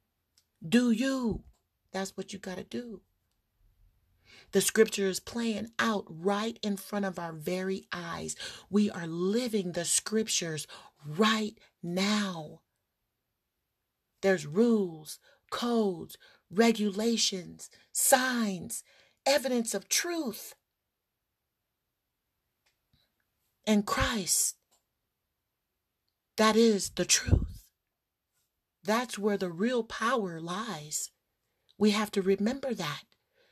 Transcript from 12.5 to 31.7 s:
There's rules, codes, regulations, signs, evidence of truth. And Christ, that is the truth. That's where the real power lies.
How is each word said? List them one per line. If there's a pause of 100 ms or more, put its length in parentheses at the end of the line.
There's
rules, (300)
codes, (320)
regulations, (220)
signs, (420)
evidence
of
truth. (3000)
And
Christ, (1800)
that
is
the
truth. (1160)
That's
where
the
real
power
lies. (640)